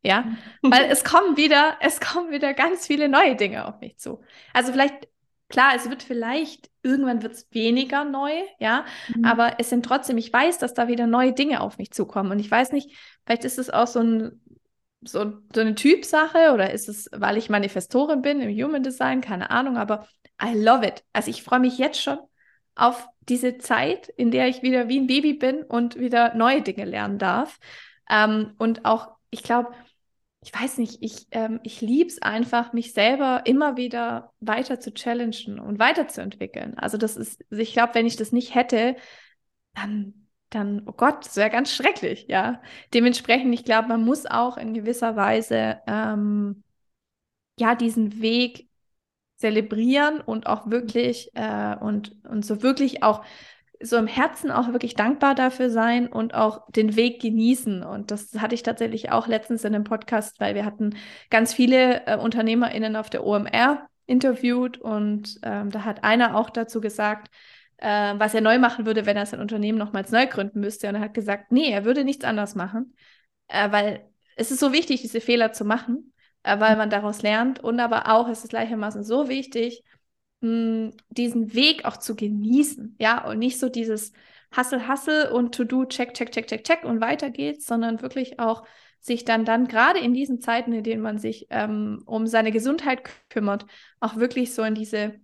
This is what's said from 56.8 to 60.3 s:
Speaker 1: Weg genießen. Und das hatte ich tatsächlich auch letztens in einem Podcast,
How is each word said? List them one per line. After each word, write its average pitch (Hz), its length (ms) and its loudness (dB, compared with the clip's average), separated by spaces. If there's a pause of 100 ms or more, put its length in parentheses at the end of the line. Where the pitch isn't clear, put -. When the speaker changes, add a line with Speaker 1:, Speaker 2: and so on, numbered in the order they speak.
Speaker 1:
Weg 240 240 2
genießen. 226 640 2
Und 202 280 -10
das 208 280 -8
hatte 220 160 -2
ich 233 80 -6
tatsächlich 226 500 -4
auch 226 140 2
letztens 226 380 -2
in 214 100 0
einem 208 100 0
Podcast, 214 560 -4